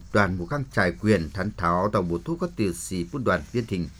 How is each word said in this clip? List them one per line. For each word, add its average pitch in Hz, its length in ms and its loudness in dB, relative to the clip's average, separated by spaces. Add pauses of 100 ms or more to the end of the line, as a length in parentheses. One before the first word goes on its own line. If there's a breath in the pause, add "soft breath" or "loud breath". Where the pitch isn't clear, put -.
(140)
đoàn 95 260 4
bộ 87 60 -4
căng 143 180 -2 (100)
trải 92 180 4 (100)
quyền 98 320 4
thánh 95 240 -2
tháo 87 360 2
tàu 107 80 4
bộ 85 240 0
thu 165 100 -4
có 175 200 -4
từ 95 180 0
xì 87 400 -4
bút 147 120 -4
đoàn 92 160 2 (100)
viên 117 140 -2
thỉnh 87 240 -2 (100)